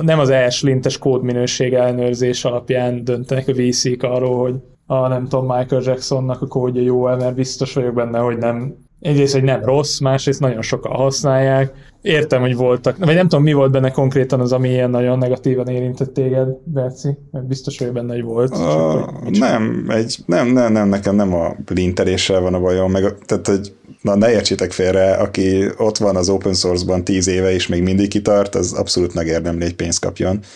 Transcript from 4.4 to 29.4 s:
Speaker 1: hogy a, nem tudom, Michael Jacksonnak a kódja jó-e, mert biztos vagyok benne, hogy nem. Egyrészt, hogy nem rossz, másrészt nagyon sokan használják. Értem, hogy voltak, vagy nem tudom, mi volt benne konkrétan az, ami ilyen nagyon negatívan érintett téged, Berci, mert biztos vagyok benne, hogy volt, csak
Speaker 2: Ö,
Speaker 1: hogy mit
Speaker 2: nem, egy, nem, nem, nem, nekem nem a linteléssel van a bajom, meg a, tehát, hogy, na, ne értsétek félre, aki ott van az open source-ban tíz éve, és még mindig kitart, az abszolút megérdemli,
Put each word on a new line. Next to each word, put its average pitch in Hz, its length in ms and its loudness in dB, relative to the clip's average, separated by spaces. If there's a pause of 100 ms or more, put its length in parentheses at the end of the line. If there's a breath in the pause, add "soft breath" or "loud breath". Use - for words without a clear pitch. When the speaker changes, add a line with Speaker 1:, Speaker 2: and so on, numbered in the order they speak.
Speaker 1:
hogy 127 140 0 (300)
a, 131 220 0
nem 127 200 -2
tudom, 131 180 0 (120)
Michael 127 280 0
Jacksonnak 127 560 -2
a 127 60 -4
kódja 123 340 -2
jó-e, 123 340 2
mert 127 200 -2
biztos 131 380 -4
vagyok 123 200 -2
benne, 117 260 -2
hogy 120 180 0
nem. 120 380 -4 (240)
Egyrészt, 143 340 2
hogy 135 100 2
nem 127 200 0
rossz, 135 360 0
másrészt 135 400 0
nagyon 123 220 0
sokan 113 300 -4
használják. 135 800 2 (300 loud breath)
Értem, 147 400 2
hogy 127 140 0
voltak, 123 420 2
vagy 165 180 2
nem 180 120 4
tudom, 147 160 4
mi 151 100 4
volt 135 180 4
benne 131 200 2
konkrétan 135 480 0
az, 123 120 0
ami 127 180 2
ilyen 127 200 2
nagyon 123 280 0
negatívan 127 500 0
érintett 127 460 -4
téged, 131 340 0 (180)
Berci, 139 520 -4 (140)
mert 127 160 -8
biztos 131 320 -6
vagyok 123 140 -4
benne, 120 200 -6
hogy 120 100 -4
volt, 117 280 0
csak - 100 -4
Speaker 2:
Ö, 156 380 2
Speaker 1:
hogy - 320 -8
mit 180 80 2
Speaker 2:
nem, 117 500 0
egy, 113 360 -2
nem, 123 220 2
nem, 123 240 4
nem, 107 180 4
nekem 98 260 0
nem 101 180 2
a 85 220 -2 (120)
linteléssel 92 760 0
van 90 120 0
a 92 60 0
bajom, 92 320 2
meg 95 120 2
a, 104 120 -2 (100)
tehát, - 220 -2
hogy, 98 260 -2 (280)
na, 104 140 0
ne 107 160 4
értsétek 98 400 0
félre, 95 420 2
aki 95 640 0
ott 107 200 0
van 101 180 0
az 90 140 0
open 98 240 0
source-ban 90 500 0
tíz 95 240 0
éve, 92 240 2
és 92 160 -2
még 87 160 0
mindig 95 240 2
kitart, 101 480 0
az 90 180 -2
abszolút - 400 -2
megérdemli, 82 500 -2